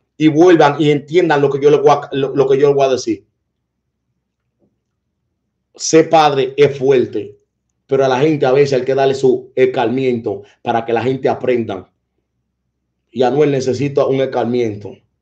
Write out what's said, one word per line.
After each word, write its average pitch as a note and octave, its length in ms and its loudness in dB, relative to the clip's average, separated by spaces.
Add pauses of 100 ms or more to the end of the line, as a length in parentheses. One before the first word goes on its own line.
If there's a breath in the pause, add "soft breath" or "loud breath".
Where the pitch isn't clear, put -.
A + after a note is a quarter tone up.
(180)
y D#3 100 2
vuelvan D#3 500 4
y D3 120 0
entiendan D3 500 0
lo C#3 80 2
que C3+ 140 -4
yo D3 80 4
les C#3+ 100 4
voy C#3+ 120 4
a, - 200 -2
lo, C3+ 240 -4
lo C3 100 2
que C3+ 120 2
yo C#3+ 80 2
les C#3 100 2
voy C#3 80 2
a C3+ 60 0
decir. A2+ 340 -4 (2500)
Ser - 300 2
padre C#3+ 480 0
es C#3+ 220 2
fuerte, A#2+ 580 -2 (500)
pero C3+ 160 0
a C3+ 60 0
la B2 100 0
gente C#3+ 280 0
a B2+ 60 2
veces C3+ 280 2
hay B2 60 -8
que C3+ 80 0
darle C3+ 200 0
su C3 400 -2
escarmiento B2 880 -2 (200 loud breath)
para A#2 240 -4
que A#2 80 -4
la A2+ 80 -2
gente C3 260 -2
aprenda. A2+ 640 -4 (1160)
Y A#2+ 120 -4
Anuel C#3+ 280 2
necesita C3+ 560 -2
un C3+ 160 0
escarmiento. A#2 760 -4 (260)